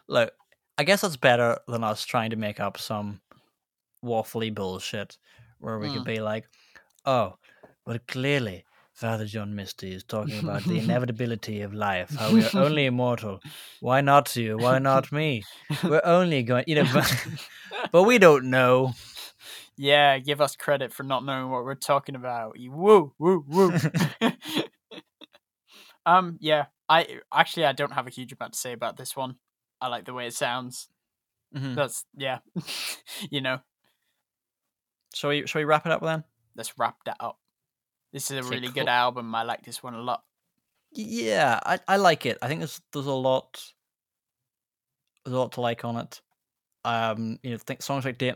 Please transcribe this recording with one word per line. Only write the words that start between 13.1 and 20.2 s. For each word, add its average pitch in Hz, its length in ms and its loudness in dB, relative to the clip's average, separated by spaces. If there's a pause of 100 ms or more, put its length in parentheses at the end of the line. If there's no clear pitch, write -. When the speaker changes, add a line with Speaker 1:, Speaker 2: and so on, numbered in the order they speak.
Speaker 1:
Why 127 220 2
not 143 340 6
you? 110 220 -2
Why 123 200 4
not 135 340 2
me? 143 320 -2 (260)
Speaker 2:
<laughs> 147 140 -6
Speaker 1:
We're 160 220 4
only 170 380 4
going," 123 240 0
you 156 80 2
know, 147 180 6
but, 135 320 2 (280)
<laughs> - 380 -10
but 175 120 8
we 240 160 8
don't 143 320 8
know. 127 420 6 (840)
Speaker 2:
Yeah, 143 420 6
give 143 220 -2